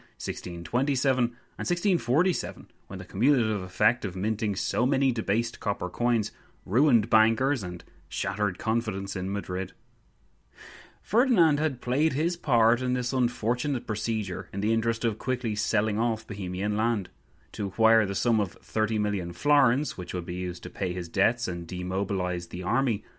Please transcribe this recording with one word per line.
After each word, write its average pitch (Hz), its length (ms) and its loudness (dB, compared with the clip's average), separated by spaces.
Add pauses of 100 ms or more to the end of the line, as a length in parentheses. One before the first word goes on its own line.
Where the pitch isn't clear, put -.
(180)
sixteen 87 460 -8
twenty-seven, 127 720 0 (220)
and 107 100 -6
sixteen 180 300 2
forty-seven, 147 720 -2 (180)
when 95 120 -8
the 92 60 -8
cumulative 110 580 2
effect 107 420 0
of 92 100 -4
minting 104 400 0
so - 300 -2
many 135 260 2
debased 113 480 -2
copper 95 300 -2
coins 120 420 0 (340)
ruined 117 440 4
bankers 113 540 2
and 87 200 -6 (240)
shattered 98 520 -2
confidence 107 560 -2
in 95 160 -4
Madrid. 92 400 -4 (1300)
Ferdinand 196 580 4
had 151 220 -2
played 139 320 0
his 165 220 0
part 117 460 4
in 127 120 0
this 127 200 -2
unfortunate 123 760 0
procedure 101 640 -4
in 98 80 -4
the 107 140 2
interest 113 320 0
of 107 120 0
quickly 123 380 -2
selling 107 440 0
off 117 280 0
Bohemian 98 480 -2
land. 110 340 0 (440)
To 101 140 -2
acquire 110 380 4
the 95 100 -2
sum 113 260 2
of 95 100 -2 (100)
thirty 107 380 -2
million 101 320 -2
florins, 143 640 2
which 87 160 -8
would 87 120 -4
be 87 100 -6
used 90 280 -4
to 90 60 -8
pay 92 240 -2
his 90 140 -4
debts 104 400 0
and 87 180 -4
demobilize 90 800 -2
the 90 160 -6
army, 117 420 0 (140)